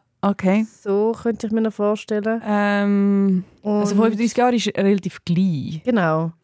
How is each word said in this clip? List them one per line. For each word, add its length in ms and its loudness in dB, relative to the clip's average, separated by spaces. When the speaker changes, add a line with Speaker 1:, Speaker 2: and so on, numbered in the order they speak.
Speaker 1:
okay. 440 2
Speaker 2:
So 400 0
könnte 260 -4
ich 40 -4
mir 80 0
noch 140 -2
vorstellen. 720 -2
Speaker 3:
Ähm, 1000 2
also 160 -2
Speaker 2:
Und 100 0
Speaker 3:
fünfunddreißig 500 0
Jahre 180 2
ist 120 -2
relativ 580 -2
gleich. 580 -2
Speaker 2:
Genau. 480 0